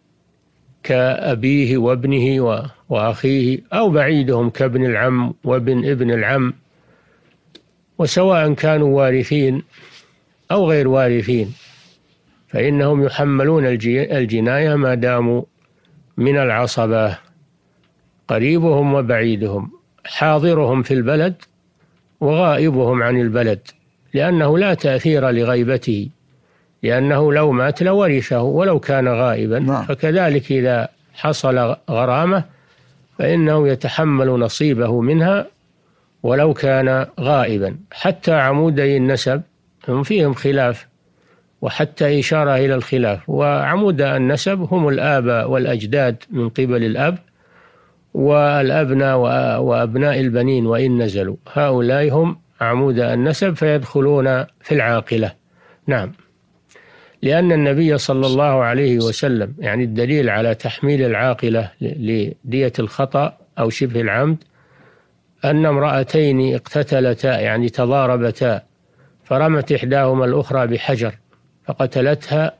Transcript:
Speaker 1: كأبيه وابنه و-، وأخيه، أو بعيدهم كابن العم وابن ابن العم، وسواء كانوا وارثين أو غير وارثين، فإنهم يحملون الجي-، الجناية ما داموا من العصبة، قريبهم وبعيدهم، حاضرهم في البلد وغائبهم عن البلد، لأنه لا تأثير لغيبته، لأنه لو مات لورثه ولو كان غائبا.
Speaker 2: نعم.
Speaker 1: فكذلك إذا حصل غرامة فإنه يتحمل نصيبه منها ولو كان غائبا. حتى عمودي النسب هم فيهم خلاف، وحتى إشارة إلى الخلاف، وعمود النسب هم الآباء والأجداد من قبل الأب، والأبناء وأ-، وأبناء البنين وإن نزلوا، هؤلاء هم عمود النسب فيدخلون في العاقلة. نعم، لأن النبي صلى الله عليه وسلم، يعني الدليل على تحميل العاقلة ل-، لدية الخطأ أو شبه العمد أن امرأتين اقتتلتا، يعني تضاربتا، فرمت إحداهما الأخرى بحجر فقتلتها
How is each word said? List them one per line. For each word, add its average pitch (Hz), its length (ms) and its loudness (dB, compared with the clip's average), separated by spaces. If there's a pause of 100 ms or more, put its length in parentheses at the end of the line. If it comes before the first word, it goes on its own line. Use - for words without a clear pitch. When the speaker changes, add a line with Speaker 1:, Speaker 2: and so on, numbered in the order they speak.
(840)
Speaker 1:
كأبيه 131 920 0
وابنه 127 640 0
و-، 117 240 -2 (240)
وأخيه، 127 680 0 (140)
أو 208 160 2
بعيدهم 135 600 2
كابن 131 360 0
العم 123 480 0 (100)
وابن 127 460 0
ابن 123 220 0
العم، 123 420 0 (1400)
وسواء 170 560 2
كانوا 151 440 2
وارثين 135 640 0 (880)
أو 185 180 2
غير 147 180 2
وارثين، 120 680 0 (1000)
فإنهم 143 480 0
يحملون 143 600 0
الجي-، 123 520 0
الجناية 127 580 0
ما 135 200 0
داموا 120 460 0 (760)
من 139 200 2
العصبة، 113 800 0 (1120)
قريبهم 143 680 2
وبعيدهم، 113 800 0 (340)
حاضرهم 151 760 2
في 135 100 -4
البلد 151 400 0 (880)
وغائبهم 143 840 2
عن 123 180 2
البلد، 113 380 0 (540)
لأنه 156 440 2
لا 196 160 2
تأثير 139 560 0
لغيبته، 120 800 0 (720)
لأنه 139 500 2
لو 151 180 2
مات 135 320 0
لورثه 165 580 2
ولو 151 380 0
كان 135 280 0
غائبا. 117 520 0
Speaker 2:
نعم. 135 240 -2
Speaker 1:
فكذلك 156 680 0
إذا 123 360 0 (260)
حصل 127 600 0 (140)
غرامة 147 540 0 (760)
فإنه 156 480 2
يتحمل 135 600 0
نصيبه 120 720 0
منها 165 460 0 (760)
ولو 143 300 2
كان 131 520 0 (140)
غائبا. 110 560 0 (160)
حتى 180 420 -2
عمودي 139 640 2
النسب 131 440 0 (480)
هم 135 140 0
فيهم 156 300 0
خلاف، 127 540 -2 (720)
وحتى 147 580 -2
إشارة 143 360 0
إلى 135 200 2
الخلاف، 120 540 -2
وعمود 143 720 0
النسب 139 720 -2
هم 170 180 2
الآباء 127 600 0
والأجداد 127 640 -2 (140)
من 120 200 -4
قبل 123 340 -2
الأب، 135 340 -2 (960)
والأبناء 139 1040 2
وأ-، 123 420 0
وأبناء 123 600 0
البنين 123 460 0
وإن 120 360 2
نزلوا، 98 340 -2 (180)
هؤلاء 139 560 0
هم 165 280 0 (240)
عمود 123 380 0
النسب 127 540 0
فيدخلون 139 920 0
في - 280 -16
العاقلة. 113 600 0 (560)
نعم، 120 240 -2 (1120)
لأن 170 300 2
النبي 151 460 2
صلى 135 300 0
الله 135 360 2
عليه 123 340 2
وسلم، 117 640 -2
يعني 123 240 -2
الدليل 120 460 0
على 110 260 0
تحميل 139 460 -2
العاقلة 113 720 -2 (100)
ل-، 113 540 -4 (100)
لدية 127 340 -2
الخطأ 139 580 -4 (220)
أو 117 100 0
شبه 120 320 -2
العمد 123 360 0 (1080)
أن 151 200 2
امرأتين 139 920 0
اقتتلتا، 127 840 -2
يعني 110 300 -2
تضاربتا، 123 920 0 (640)
فرمت 147 480 0
إحداهما 131 540 0
الأخرى 135 420 0
بحجر 117 480 -4 (520)
فقتلتها 147 920 -2